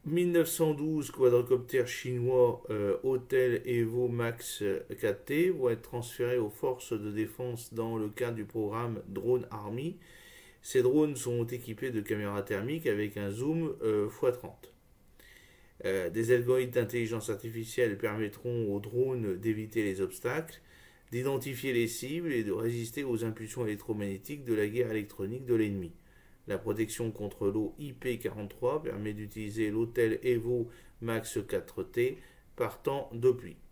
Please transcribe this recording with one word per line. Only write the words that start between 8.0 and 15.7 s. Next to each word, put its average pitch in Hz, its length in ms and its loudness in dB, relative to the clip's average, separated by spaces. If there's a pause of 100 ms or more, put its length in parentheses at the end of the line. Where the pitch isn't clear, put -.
cadre 117 260 -4
du 110 100 -6
programme 110 640 -4
Drone 117 420 0
Army. 113 480 -6 (640)
Ces - 220 4
drones 147 320 6
sont 120 320 -2
équipés 120 420 -6
de 110 120 -2
caméras 101 420 -2
thermiques 120 420 -2
avec 107 320 0
un 101 140 -2
zoom, 147 500 -2
euh, 107 260 4
fois 123 240 2
trente. - 400 -12 (1120)